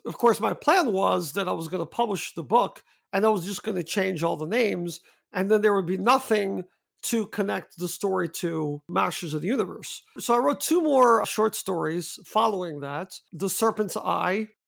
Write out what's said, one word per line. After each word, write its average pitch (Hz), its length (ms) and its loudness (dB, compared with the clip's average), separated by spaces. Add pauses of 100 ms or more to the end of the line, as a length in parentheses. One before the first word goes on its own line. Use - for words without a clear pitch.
Of - 140 -8
course, 233 220 4
my 202 120 0
plan 302 380 2
was 185 440 2
that 185 140 -2
I 185 40 0
was 165 160 -6
gonna 170 180 -4
publish 214 480 -4
the 165 80 -8
book, 196 400 0 (300)
and 196 120 2
I 220 40 6
was 202 160 2
just 190 180 -8
gonna 185 220 -4
change 190 400 -2
all 170 120 0
the 151 80 -6
names, 180 580 -2 (300)
and 190 160 0
then 214 120 6
there 208 160 4
would 190 100 0
be 185 120 0
nothing 202 640 2 (380)
to 220 260 0
connect 202 500 -4
the 175 100 -4
story 185 400 -2
to 156 580 -4
Masters 180 460 -2
of 151 80 -2
the 156 80 -4
Universe. - 540 -4 (160)
So 240 160 0
I 240 40 4
wrote 285 220 2
two 339 220 2
more 247 420 6
short 214 300 0
stories 165 720 -4
following 185 540 0
that. 143 380 -8 (140)
The 190 160 -4
Serpent's 214 480 0
Eye, 185 520 -2 (200)